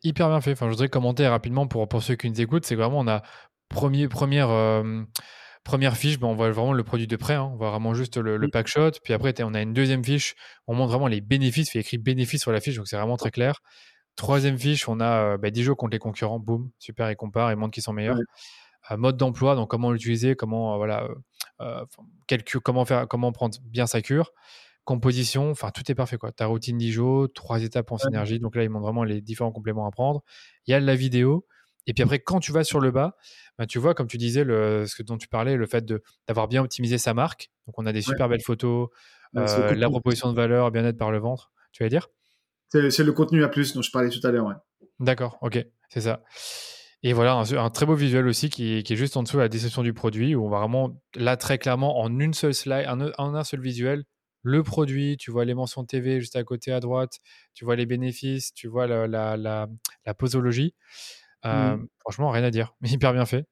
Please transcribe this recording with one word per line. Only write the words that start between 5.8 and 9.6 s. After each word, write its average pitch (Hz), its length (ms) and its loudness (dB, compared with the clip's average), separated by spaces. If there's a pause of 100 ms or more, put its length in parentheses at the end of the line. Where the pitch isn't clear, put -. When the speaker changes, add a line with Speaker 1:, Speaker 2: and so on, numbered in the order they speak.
Speaker 1:
fiche, 143 240 0
ben, 120 80 0
on 113 60 0
voit 113 160 2
vraiment 113 220 0
le 123 120 2
produit 113 220 -2
de 113 100 -4
près, 147 180 0
hein. 135 180 -2
On 120 40 -10
voit 110 140 -2
vraiment 110 240 0
juste 123 240 -4
le, 110 180 0
le 117 100 0
Speaker 2:
Mm. 151 40 0
Speaker 1:
pack 113 180 0
shot. 156 220 4 (120)
Puis 117 120 -2
après, 117 180 0
t'as, 120 120 -2
on 107 100 -4
a 107 80 0